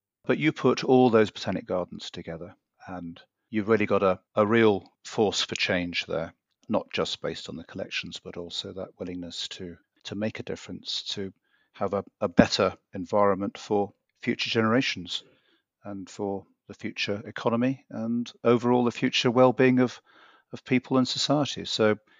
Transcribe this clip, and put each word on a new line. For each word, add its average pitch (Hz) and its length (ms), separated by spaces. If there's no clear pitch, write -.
But 120 140
you 143 140
put - 320
all 127 260
those 110 220
botanic - 340
gardens 87 420
together 82 460
and 87 340
you've 107 180
really 104 180
got 98 180
a, 92 160
a 107 100
real 110 380
force - 380
for - 140
change 87 500
there, 80 260
not - 240
just - 280
based - 280
on - 80
the 82 80
collections, - 580
but 87 140
also 87 360
that 92 280
willingness 90 480
to, 87 280
to - 100
make 107 240
a - 60
difference, - 640
to 95 240
have 98 200
a, 98 120
a 104 80
better 98 440
environment 101 640
for 101 340
future - 260
generations 113 760
and 98 240
for 98 380
the 101 60
future - 520
economy 120 640
and 117 420
overall 120 400
the 117 80
future 131 380
well-being 127 500
of, 123 200
of - 120
people 127 340
and 127 100
society. - 560
So, 107 300
do - 60